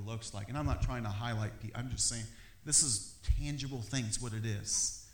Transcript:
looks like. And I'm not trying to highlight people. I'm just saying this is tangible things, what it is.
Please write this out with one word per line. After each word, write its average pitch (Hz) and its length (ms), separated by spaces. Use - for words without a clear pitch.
looks 110 260
like. 101 160
And 127 80
I'm 151 100
not 120 160
trying 123 200
to 107 60
highlight 107 520
people. 110 200
I'm 127 100
just - 180
saying 117 140
this 151 200
is 113 320
tangible 139 420
things, 117 400
what 120 100
it 110 140
is. - 680